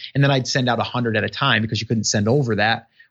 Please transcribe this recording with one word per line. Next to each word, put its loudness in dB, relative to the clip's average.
And 4
then 4
I'd 0
send 0
out 0
a 0
hundred -2
at 0
a -2
time 0
because -2
you -8
couldn't 0
send 0
over 2
that 0